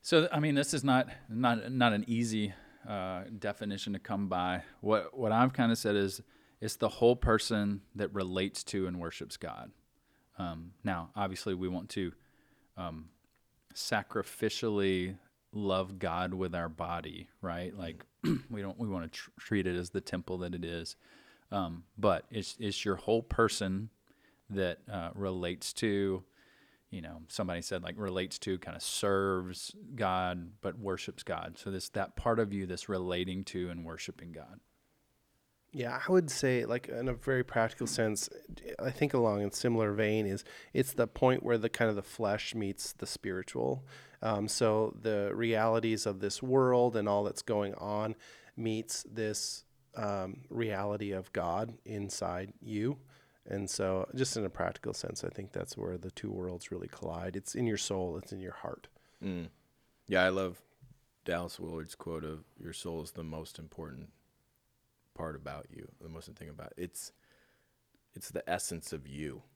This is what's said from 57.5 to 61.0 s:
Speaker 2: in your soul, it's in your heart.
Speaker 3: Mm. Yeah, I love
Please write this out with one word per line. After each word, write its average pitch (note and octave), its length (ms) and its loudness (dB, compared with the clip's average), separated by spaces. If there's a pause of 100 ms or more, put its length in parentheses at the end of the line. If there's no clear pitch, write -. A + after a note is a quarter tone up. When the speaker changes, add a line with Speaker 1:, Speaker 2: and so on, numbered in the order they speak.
Speaker 2:
in B2 100 2
your G#2+ 120 2
soul, F2+ 380 -2
it's - 160 -10
in G2 80 -8
your F#2 140 -8
heart. - 320 -8 (360)
Speaker 3:
Mm. F2 260 -4 (580)
Yeah, F#2 180 6
I F#2 40 8
love F#2 340 0 (640)